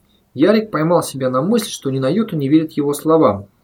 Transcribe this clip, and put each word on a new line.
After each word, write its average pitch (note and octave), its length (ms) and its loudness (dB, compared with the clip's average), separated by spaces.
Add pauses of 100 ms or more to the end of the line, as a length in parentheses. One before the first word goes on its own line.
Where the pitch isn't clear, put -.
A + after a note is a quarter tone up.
(340)
Ярик G#3 360 2
поймал D#3+ 320 0
себя C3 280 -4
на B2+ 120 -2
мысли, A3 280 -2
что - 200 -8
ни C3+ 80 -2
на C3 100 0
йоту G3+ 280 -2
не C#3 120 -2
верит D#3 240 2
его D3 220 -2
словам. D3 540 2 (160)